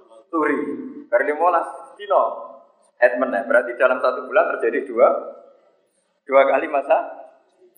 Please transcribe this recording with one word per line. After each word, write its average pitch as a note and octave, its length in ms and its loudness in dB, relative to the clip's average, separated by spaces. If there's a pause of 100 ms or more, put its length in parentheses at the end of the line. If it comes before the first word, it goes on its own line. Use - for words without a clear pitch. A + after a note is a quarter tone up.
(300)
tuhri, D3 280 0 (520)
bar B2+ 160 2
limolas E3 400 0 (320)
dino F#3+ 240 2 (800)
haid B2 160 4
meneh. B2 320 -2
Berarti A#2+ 240 2
dalam B2+ 240 2
satu B2+ 320 -4
bulan D3 240 2
terjadi B2 320 -2
dua, B2 240 4 (1200)
dua C3+ 160 6
kali D3+ 240 0
masa. - 560 -2 (520)